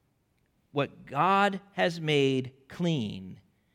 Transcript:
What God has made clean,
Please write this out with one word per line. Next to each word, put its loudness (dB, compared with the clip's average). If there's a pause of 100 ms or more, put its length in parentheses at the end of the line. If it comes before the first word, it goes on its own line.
(720)
What -4
God 2 (140)
has -2
made 2 (160)
clean, -4 (360)